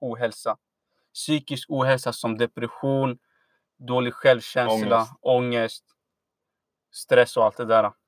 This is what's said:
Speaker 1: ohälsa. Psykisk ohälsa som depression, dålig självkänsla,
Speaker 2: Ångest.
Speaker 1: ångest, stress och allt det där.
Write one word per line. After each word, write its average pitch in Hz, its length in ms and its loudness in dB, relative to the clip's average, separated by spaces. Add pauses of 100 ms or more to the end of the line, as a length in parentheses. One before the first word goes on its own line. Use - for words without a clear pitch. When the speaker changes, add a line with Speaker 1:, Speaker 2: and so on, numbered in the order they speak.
Speaker 1:
ohälsa. 117 560 -4 (560)
Psykisk 143 560 -6
ohälsa 131 440 0
som 113 240 -6
depression, 127 800 -2 (600)
dålig 123 360 -2
självkänsla, 113 840 2
Speaker 2:
Ångest. 113 240 -2
Speaker 1:
ångest, 123 640 0 (1080)
stress - 440 2
och 110 80 2
allt 104 120 0
det 120 80 -6
där. 110 260 2 (160)